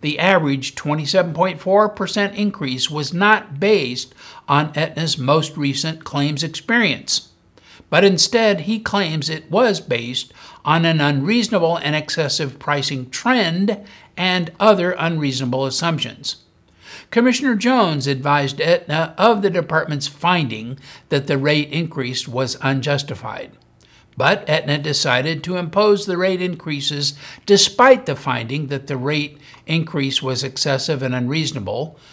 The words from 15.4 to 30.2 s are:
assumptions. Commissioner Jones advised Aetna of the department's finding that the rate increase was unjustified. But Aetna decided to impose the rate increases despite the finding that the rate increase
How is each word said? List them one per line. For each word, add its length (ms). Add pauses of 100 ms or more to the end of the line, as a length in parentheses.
assumptions. 720 (720)
Commissioner 420
Jones 540
advised 520
Aetna 560
of 280
the 80
department's 560
finding 720 (300)
that 180
the 100
rate 340
increase 560
was 340
unjustified. 920 (640)
But 320
Aetna 300
decided 640
to 140
impose 500
the 100
rate 240
increases 720 (320)
despite 640
the 80
finding 520
that 200
the 100
rate 400 (300)
increase 560